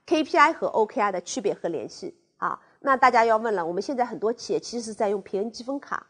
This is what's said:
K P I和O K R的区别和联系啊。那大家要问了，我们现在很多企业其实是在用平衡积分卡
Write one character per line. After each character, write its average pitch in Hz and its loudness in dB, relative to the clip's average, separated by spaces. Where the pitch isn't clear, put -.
K 311 2
P - 0
I 302 8
和 202 -4
O - 2
K 220 -4
R 202 2
的 180 -6
区 - -8
别 196 0
和 - -6
联 135 -6
系 - -14
啊。 170 -6
那 269 4
大 254 6
家 233 6
要 226 4
问 226 0
了， 175 -2
我 165 -4
们 180 -2
现 277 -6
在 240 0
很 220 -4
多 214 0
企 - -8
业 233 0
其 - -8
实 240 -6
是 214 -10
在 208 -2
用 202 -2
平 196 -6
衡 226 -4
积 226 -16
分 277 -6
卡 - -10